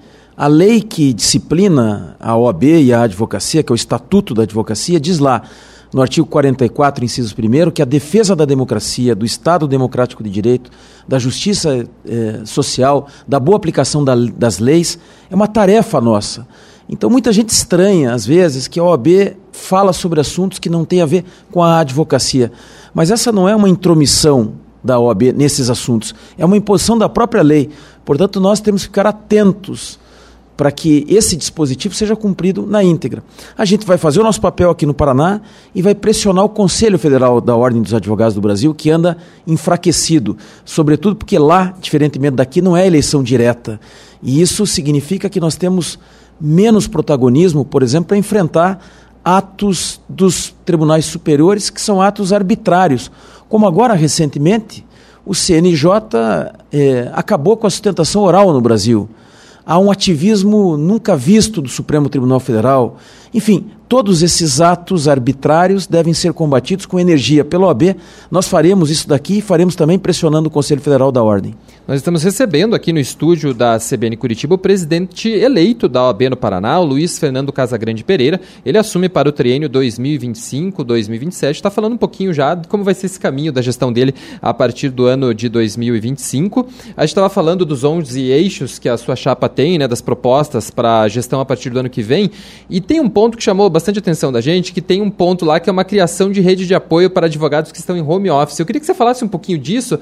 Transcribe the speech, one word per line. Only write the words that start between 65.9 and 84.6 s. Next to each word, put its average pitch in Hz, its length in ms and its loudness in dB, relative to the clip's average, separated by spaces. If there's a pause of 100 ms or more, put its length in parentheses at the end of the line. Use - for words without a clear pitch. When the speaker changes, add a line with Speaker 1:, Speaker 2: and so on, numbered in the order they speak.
Speaker 1:
ser 165 200 -2
combatidos 165 520 -2
com 180 140 -4
energia 151 460 2
pela 180 220 0
O - 20 4
A 156 40 2
B. 175 220 2 (340)
Nós 175 180 -2
faremos 170 440 2
isso 151 160 -4
daqui 151 300 -2
e 208 40 -2
faremos 180 320 2
também 170 240 2
pressionando 160 520 0
o - 20 -20
Conselho 143 300 -2
Federal 135 300 2
da 123 120 2
Ordem. 104 320 0 (320)
Speaker 2:
Nós 135 100 -2
estamos 160 260 -2
recebendo 196 520 0
aqui 165 180 -2
no 160 60 0
estúdio 147 540 0
da 113 260 2
C 127 180 -6
B 113 100 -2
N 113 100 -4
Curitiba 131 360 -2
o 190 40 0
presidente 185 720 -2
eleito 220 600 2
da 127 140 0
O 127 60 4
A 120 40 0
B 127 160 0
no 127 80 -4
Paraná, 107 420 -2
o 180 60 2
Luiz 147 320 -2
Fernando 139 340 -4
Casagrande 113 520 -4
Pereira. 180 360 2 (240)
Ele 147 140 0
assume 185 320 0
para 147 180 2
o 147 40 0
triênio 143 360 0
dois 127 300 -2
mil 135 160 -4
e 147 40 -4
vinte 120 180 -8
e - 40 -16
cinco, 165 440 -8
dois 117 240 -2
mil 113 80 -6
e 113 40 -6
vinte 160 120 -8
e - 40 -12
sete. - 260 -4
Tá 196 100 -2
falando 220 220 -2
um 233 40 -6
pouquinho 190 360 -4
já 143 200 0
de 170 140 -10
como 202 160 -4
vai 190 100 0
ser 185 140 -6
esse - 120 -10
caminho 151 320 -4
da 127 100 -2
gestão 123 300 -2
dele 127 220 0 (260)
a 120 140 -2
partir 127 360 -2